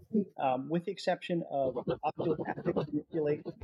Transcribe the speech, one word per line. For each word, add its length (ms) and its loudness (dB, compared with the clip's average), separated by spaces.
um, 280 2
with 160 0
the 60 -2
exception 600 0
of 260 2
osteopathic 720 0
manipulation. 760 0